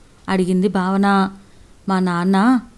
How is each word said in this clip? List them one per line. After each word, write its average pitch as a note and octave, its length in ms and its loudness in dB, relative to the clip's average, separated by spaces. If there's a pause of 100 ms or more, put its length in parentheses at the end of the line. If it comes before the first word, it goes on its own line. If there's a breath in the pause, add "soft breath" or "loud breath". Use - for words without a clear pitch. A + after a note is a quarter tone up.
(300)
అడిగింది F#3 380 0
భావన. G3 600 0 (600 soft breath)
"మా F#3+ 100 0
నాన్న F#3+ 600 2 (180)